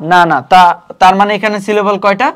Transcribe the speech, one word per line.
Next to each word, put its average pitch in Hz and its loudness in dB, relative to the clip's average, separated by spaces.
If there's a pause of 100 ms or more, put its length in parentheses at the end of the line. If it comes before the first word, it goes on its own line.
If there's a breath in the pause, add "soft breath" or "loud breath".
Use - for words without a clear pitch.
না, 175 0
না। 151 -2
তা, 175 2 (160)
তার 185 4
মানে 202 0
এখানে 208 -6
সিলেবল 208 -4
কয়টা? 202 -2